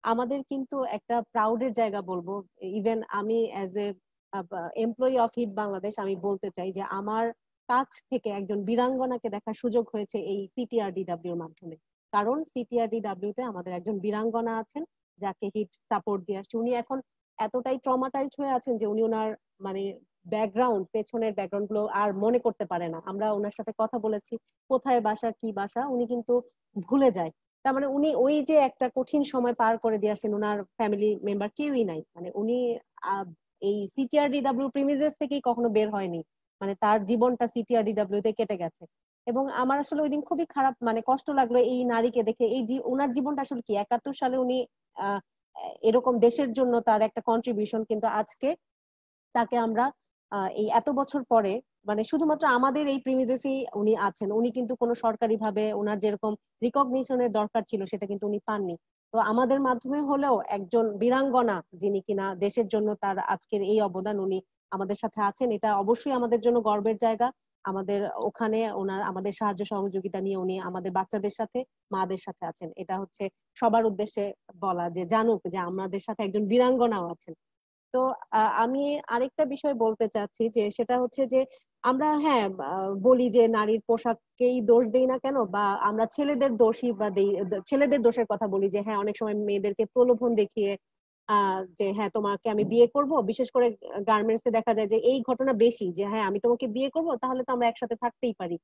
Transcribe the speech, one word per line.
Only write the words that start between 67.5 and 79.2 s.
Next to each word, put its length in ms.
আমাদের 360
ওখানে 440
ওনার, 300
আমাদের 300
সাহায্য 320
সহযোগিতা 560
নিয়ে 160
উনি 240
আমাদের 320
বাচ্চাদের 460
সাথে, 200
মাদের 360
সাথে 200
আছেন, 300
এটা 220
হচ্ছে 260
সবার 320
উদ্দেশ্যে 380
বলা, 300
যে 160
জানুক 420
যে 100
আমাদের 420
সাথে 220
একজন 240
বীরাঙ্গনাও 640
আছেন। 240
তো, 60
আহ, 260
আমি 260
আরেকটা 380